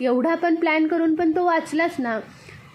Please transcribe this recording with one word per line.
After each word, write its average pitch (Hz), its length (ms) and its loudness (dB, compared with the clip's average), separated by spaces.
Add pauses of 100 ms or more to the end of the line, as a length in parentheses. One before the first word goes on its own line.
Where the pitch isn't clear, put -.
एवढा 254 300 2
पण 339 200 0
प्लॅन 320 320 0
करून 330 280 2
पण 320 160 2
तो 359 140 0
वाचलाच 330 540 0
ना." 226 200 -4 (560)